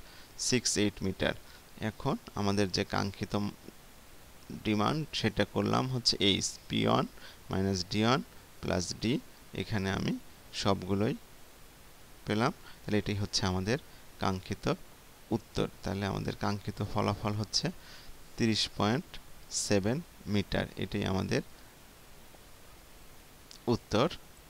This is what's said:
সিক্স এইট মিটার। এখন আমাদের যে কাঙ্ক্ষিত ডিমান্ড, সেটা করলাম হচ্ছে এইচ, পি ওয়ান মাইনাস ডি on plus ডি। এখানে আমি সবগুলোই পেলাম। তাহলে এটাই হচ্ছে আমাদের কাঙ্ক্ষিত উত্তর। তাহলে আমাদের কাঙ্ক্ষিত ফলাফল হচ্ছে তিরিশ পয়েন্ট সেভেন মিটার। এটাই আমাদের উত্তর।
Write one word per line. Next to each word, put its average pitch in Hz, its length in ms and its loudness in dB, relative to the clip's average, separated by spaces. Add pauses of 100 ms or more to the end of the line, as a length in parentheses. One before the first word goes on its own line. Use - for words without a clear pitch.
(400)
সিক্স - 380 2
এইট 104 240 4
মিটার। - 320 2 (480)
এখন 135 360 0 (180)
আমাদের 101 360 2
যে 101 120 2
কাঙ্ক্ষিত 98 520 -2 (1300)
ডিমান্ড, 113 500 2
সেটা 104 320 2
করলাম 110 420 2
হচ্ছে 127 320 0
এইচ, 95 400 4 (100)
পি 110 180 2
ওয়ান 120 200 6 (420)
মাইনাস 95 400 2
ডি 107 140 2
on 120 200 4 (380)
plus - 400 0
ডি। 123 180 2 (340)
এখানে 98 380 0
আমি - 260 0 (360)
সবগুলোই 98 600 2 (1120)
পেলাম। 113 260 4
তাহলে - 460 -4
এটাই 101 180 2
হচ্ছে 101 300 0
আমাদের 95 320 2 (420)
কাঙ্ক্ষিত 95 540 0 (560)
উত্তর। - 380 0 (160)
তাহলে 98 220 -2
আমাদের 104 300 -2
কাঙ্ক্ষিত 104 480 -4 (100)
ফলাফল 104 400 2
হচ্ছে 107 380 0 (640)
তিরিশ 113 400 4
পয়েন্ট 113 420 2 (320)
সেভেন 107 500 2 (260)
মিটার। 98 380 2 (120)
এটাই 101 280 -2
আমাদের 95 360 2 (2250)
উত্তর। 120 420 4 (400)